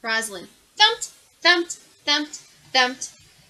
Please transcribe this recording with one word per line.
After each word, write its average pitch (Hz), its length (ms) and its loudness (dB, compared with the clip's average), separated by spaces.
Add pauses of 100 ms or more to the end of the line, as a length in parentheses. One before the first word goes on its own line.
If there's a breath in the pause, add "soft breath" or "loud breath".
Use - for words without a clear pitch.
Rosalind 220 480 -4 (280)
thumped, 453 340 0 (320)
thumped, 349 300 2 (320)
thumped, 302 360 -4 (320)
thumped 262 380 0 (400)